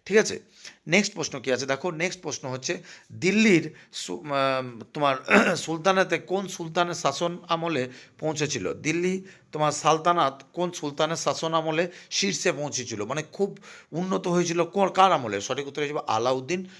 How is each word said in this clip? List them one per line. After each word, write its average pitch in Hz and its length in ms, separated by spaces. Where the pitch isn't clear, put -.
ঠিক 190 100
আছে, - 240
নেক্সট 202 280
প্রশ্ন 143 260
কি 127 120
আছে 131 140
দেখো, 135 240
নেক্সট 170 320
প্রশ্ন 143 260
হচ্ছে, 131 340
দিল্লির 175 640
সু-, - 320
আহ, 131 580
তোমার 143 220
<clears throat> 202 160
সুলতানাতে 165 640
কোন 190 300
সুলতানের 170 460
শাসন 170 440
আমলে 165 400
পৌঁছেছিল? 135 560
দিল্লি 175 500
তোমার 151 200
সালতানাত 156 680
কোন 175 180
সুলতানের 156 460
শাসন 160 380
আমলে 160 340
শীর্ষে 185 420
পৌঁছেছিল, 120 520
মানে 139 180
খুব 196 260
উন্নত 185 360
হয়েছিল 175 360
কোন, 190 240
কার 185 240
আমলে? 110 280
সঠিক 135 260
উত্তর 139 160
হয়ে 143 60
যাবে 147 180
আলাউদ্দিন 131 600